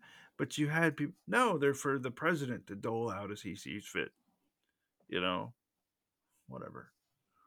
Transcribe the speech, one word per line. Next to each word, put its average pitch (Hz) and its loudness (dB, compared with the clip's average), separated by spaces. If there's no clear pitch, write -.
but 143 -2
you 147 2
had 160 4
peop-, 147 -2
"No, 226 4
they're 139 6
for 139 0
the 127 -4
president 143 0
to 101 -8
dole 113 -2
out 98 -6
as 104 -8
he 101 -8
sees 95 -8
fit." - -2
You 90 -2
know? 92 -2
Whatever. - -12